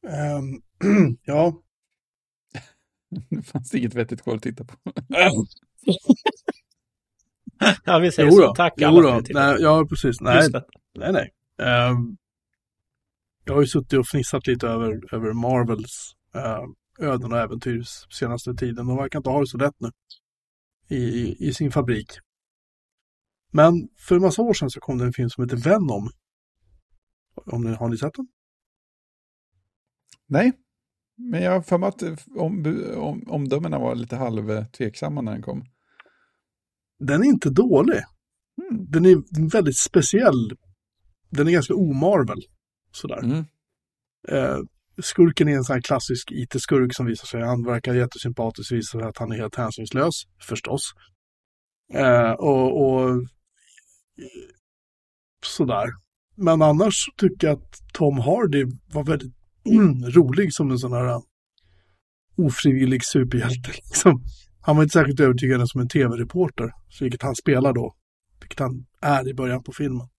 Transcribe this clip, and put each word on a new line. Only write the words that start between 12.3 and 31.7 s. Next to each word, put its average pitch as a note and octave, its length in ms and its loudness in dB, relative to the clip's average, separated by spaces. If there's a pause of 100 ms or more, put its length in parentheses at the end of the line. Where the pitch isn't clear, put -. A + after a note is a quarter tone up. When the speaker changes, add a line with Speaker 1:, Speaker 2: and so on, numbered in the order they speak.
Speaker 1:
jag C#3 100 -6
har D3 60 4
ju C#3 60 6
suttit C3+ 320 0
och A#2+ 100 0
fnissat C3 380 -4
lite B2 220 -2
över, A2+ 460 -6
över A2 180 -4
Marvels, A#2 800 -4 (220)
ehm, B2 400 -8 (340)
öden B2 240 -4
och A#2 60 -2
äventyr A#2 420 -6
s-, - 300 -18
senaste B2 440 -8
tiden. A#2+ 320 -6
De B2+ 100 -2
verkar C#3 220 -6
inte B2+ 120 -4
ha C#3+ 100 0
det C#3 60 0
så B2 120 -10
lätt C#3+ 220 -2
nu A#2+ 100 -8 (1000)
i, C#3+ 160 -6
i, A#2+ 440 -4
i C3 60 -4
sin C#3+ 180 -4
fabrik. A#2+ 360 -2 (1400)
Men E3 360 4 (100)
för - 180 0
en F3+ 60 4
massa F#3+ 200 2
år A#3 120 2
sedan C3+ 160 -4
så - 100 -16
kom C3 180 -6
det B2 60 -2
en B2 80 -2
film A#2 180 -4
som B2 140 -4
heter B2 120 -4
Venom. B2+ 540 0 (1200)
Om A#2+ 300 -8
ni, A2+ 100 -4
har A#2 140 -6
ni A2+ 100 -4
sett D3 160 -8
den? C4 140 -12 (2000)
Speaker 2:
Nej. G3 260 2 (640)
Men A3+ 260 -6
jag F3+ 100 2
har F#3 100 0
för F3 160 0